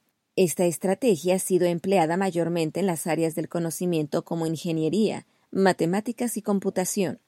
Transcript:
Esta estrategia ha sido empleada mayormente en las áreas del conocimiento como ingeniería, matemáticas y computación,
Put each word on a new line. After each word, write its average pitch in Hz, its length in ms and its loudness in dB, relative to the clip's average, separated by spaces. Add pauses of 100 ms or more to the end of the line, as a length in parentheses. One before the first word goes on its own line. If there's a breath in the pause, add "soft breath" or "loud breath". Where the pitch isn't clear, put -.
(360)
Esta 175 320 2
estrategia 185 680 0
ha 190 60 2
sido 180 260 2
empleada 175 500 2
mayormente 170 640 -2
en 196 60 0
las 175 220 -2
áreas 160 260 0
del 156 160 -6
conocimiento 165 720 -2
como 165 220 -4
ingeniería, 160 800 -2 (240)
matemáticas 196 880 0
y 202 40 -6
computación, 190 880 -2